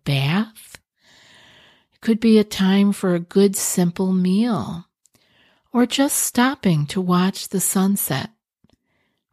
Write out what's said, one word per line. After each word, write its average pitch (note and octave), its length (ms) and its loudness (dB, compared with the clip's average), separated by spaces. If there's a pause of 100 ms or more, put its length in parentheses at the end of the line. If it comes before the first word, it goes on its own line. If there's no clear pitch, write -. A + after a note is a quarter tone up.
bath. D3+ 720 -4 (1120)
It - 80 -20
could A3+ 200 0
be A3 180 4
a G#3 60 4
time G3 480 2
for F#3 220 -2
a E3+ 60 -2
good, G3 360 2
simple F#3 560 -2
meal, F#3 760 -2 (840)
or A#3+ 140 2
just C4+ 320 0
stopping G#3 720 0
to - 140 -6
watch F3+ 480 -2
the F#3+ 120 -4
sunset F#3+ 720 -2 (1000)